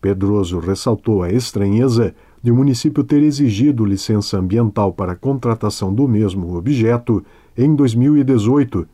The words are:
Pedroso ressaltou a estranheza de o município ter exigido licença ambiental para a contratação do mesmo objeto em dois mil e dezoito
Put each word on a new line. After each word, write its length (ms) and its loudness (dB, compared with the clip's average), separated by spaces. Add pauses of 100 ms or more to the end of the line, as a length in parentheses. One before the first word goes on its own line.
Pedroso 580 0
ressaltou 640 -2
a 80 -2
estranheza 840 0 (280)
de 100 2
o 20 4
município 480 0
ter 200 2
exigido 600 2
licença 540 -2
ambiental 540 0
para 200 -6
a 40 -8
contratação 760 -4
do 140 2
mesmo 500 -2
objeto 680 0 (320)
em 180 2
dois 200 2
mil 220 4
e 60 4
dezoito 720 0